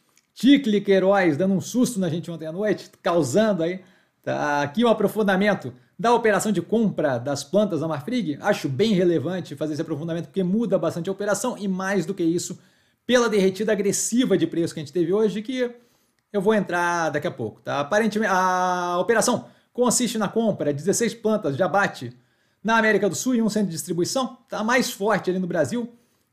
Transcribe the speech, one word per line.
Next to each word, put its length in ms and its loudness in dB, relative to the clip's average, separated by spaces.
Ticle 480 4
Queiroz 540 4
dando 180 0
um 60 0
susto 380 -2
na 100 0
gente 220 -6
ontem 160 -10
à 60 -8
noite, 360 -2
causando 640 2
aí. 160 -4
Tá 380 -2
aqui 240 0
o 40 6
aprofundamento 840 2
da 140 2
operação 400 2
de 80 0
compra 580 0
das 240 -4
plantas 380 0
da 80 -4
Marfrig. 540 -4
Acho 260 0
bem 240 2
relevante 640 0
fazer 160 -4
esse 80 -6
aprofundamento 460 -6
porque 160 -4
muda 360 0
bastante 300 -2
a 40 -4
operação 440 -2
e 100 -8
mais 380 -2
do 80 -6
que 100 -4
isso, 360 -2
pela 240 4
derretida 420 2
agressiva 640 0
de 100 2
preço 280 -4
que 60 -8
a 20 -8
gente 100 -14
teve 180 0
hoje, 300 0
que 340 -4
eu 120 -2
vou 100 2
entrar 560 0
daqui 180 -2
a 40 -2
pouco, 320 -10
tá? 180 -4
Aparentemente, 500 0
a 680 0
operação 480 0
consiste 460 0
na 100 0
compra 420 0
de 100 -4
dezesseis 340 0
plantas 420 -2
de 60 0
abate 520 -2
na 140 2
América 320 4
do 60 -2
Sul 220 -2
e 40 2
um 80 2
centro 220 0
de 40 -8
distribuição, 640 -4
tá? 120 -6
Mais 280 2
forte 400 0
ali 80 -2
no 80 -2
Brasil, 480 -2